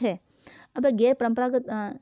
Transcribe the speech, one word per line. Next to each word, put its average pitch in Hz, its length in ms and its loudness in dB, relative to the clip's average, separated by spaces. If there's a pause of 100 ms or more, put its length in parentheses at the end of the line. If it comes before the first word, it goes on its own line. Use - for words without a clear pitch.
है। 196 180 -2 (560)
अब 262 120 0
गैर 240 260 4
परंपरागत, 247 560 -2
अ, 208 220 -6 (100)